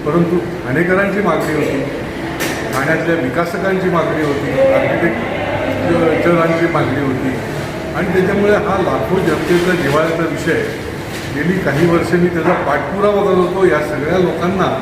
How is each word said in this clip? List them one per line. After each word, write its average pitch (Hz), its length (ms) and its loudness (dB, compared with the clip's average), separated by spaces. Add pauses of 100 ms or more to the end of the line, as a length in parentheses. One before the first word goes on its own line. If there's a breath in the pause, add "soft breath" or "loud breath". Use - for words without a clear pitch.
परंतु 170 340 2 (200)
ठाणेकरांची 185 640 0
मागणी 156 320 0
होती, 139 260 -2 (920)
ठाण्यातल्या 160 440 0
विकासकांची 180 760 -2
मागणी 156 320 0
होती, - 280 -2 (240)
आर्किटेक्चरांची 165 1900 0
मागणी 143 340 0
होती 131 280 -2 (680)
आणि 170 120 -2
त्याच्यामुळे 202 500 2
हा 190 220 0
लाखो 151 380 0
जनतेचा 170 560 2
जिव्हाळ्याचा 160 500 0
विषय. 156 380 -2 (720)
गेली 170 260 0
काही 151 280 2
वर्ष 165 260 2
मी 175 140 4
त्याचा 170 240 0 (120)
पाठपुरावा 190 600 0
करत 180 140 4
होतो, 180 280 0
या 151 220 4
सगळ्या 156 320 -2
लोकांना 175 480 0 (120)